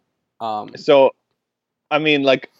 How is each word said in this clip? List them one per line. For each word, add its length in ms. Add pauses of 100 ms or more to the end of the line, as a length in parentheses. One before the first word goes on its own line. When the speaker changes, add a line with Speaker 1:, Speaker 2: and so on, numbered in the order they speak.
(400)
Speaker 1:
Um, 360
Speaker 2:
So, 360 (800)
I 100
mean, 240
like, 360